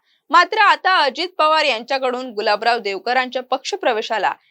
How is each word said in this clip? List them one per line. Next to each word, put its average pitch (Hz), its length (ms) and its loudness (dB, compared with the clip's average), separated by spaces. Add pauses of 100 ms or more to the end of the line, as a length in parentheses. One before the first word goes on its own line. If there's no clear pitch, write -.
(300)
मात्र, 349 280 4
आता 370 380 4
अजित 302 320 0 (100)
पवार 311 260 2
यांच्याकडून 254 640 -4
गुलाबराव 214 480 0
देवकरांच्या 247 640 -4
पक्षप्रवेशाला 226 880 -2 (180)